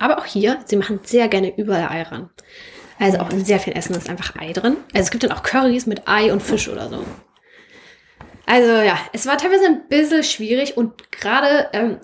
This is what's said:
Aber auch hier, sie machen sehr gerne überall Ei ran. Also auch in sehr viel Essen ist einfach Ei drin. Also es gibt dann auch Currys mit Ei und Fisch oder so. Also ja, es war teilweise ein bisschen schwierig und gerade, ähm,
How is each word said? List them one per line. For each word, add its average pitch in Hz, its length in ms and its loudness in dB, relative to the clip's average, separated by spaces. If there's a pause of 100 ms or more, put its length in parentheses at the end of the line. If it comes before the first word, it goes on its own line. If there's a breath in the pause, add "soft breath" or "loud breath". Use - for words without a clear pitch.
Aber - 180 0
auch - 60 -10
hier, 208 400 0
sie - 120 0
machen 196 280 -2
sehr 233 240 2
gerne 190 280 0
überall 196 320 -2
Ei 165 140 -6
ran. 170 280 -12 (680 loud breath)
Also 190 200 2
auch 170 120 -4
in 190 140 -2
sehr 196 160 2
viel - 160 -8
Essen 170 180 -4
ist 170 160 -6
einfach 175 300 -10
Ei 160 120 -10
drin. 233 240 0 (160)
Also 202 120 2
es - 80 -2
gibt 233 100 -4
dann 240 100 0
auch - 120 -8
Currys 254 420 0
mit - 220 -6
Ei 214 240 4
und 202 100 0
Fisch - 260 -4
oder 113 200 -10
so. - 160 -10 (1400 loud breath)
Also 240 220 6
ja, 214 300 4 (160)
es 226 120 -2
war 277 120 0
teilweise 370 260 4
ein 320 240 2
bisschen 302 340 2
schwierig 247 540 -2
und 226 340 -4
gerade, 277 600 2
ähm, 226 320 -2